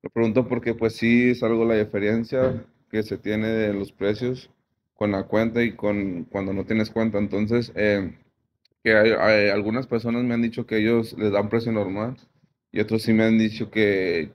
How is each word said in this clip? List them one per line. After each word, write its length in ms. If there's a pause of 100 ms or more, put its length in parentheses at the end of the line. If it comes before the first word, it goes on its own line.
Lo 60
pregunto 400
porque, 240
pues, 240
sí 360
es 100
algo 240
la 80
diferencia 880 (260)
que 120
se 160
tiene 300
de 260
los 180
precios 560 (460)
con 180
la 120
cuenta 380
y 100
con 520
cuando 300
no 100
tienes 240
cuenta. 300
Entonces, 560
eh, 420 (680)
que 140
hay, 140
hay, 400
algunas 360
personas 380
me 80
han 80
dicho 240
que 140
ellos 400
les 140
dan 180
precio 200
normal 460 (560)
y 80
otros 220
sí 100
me 120
han 120
dicho 340
que, 640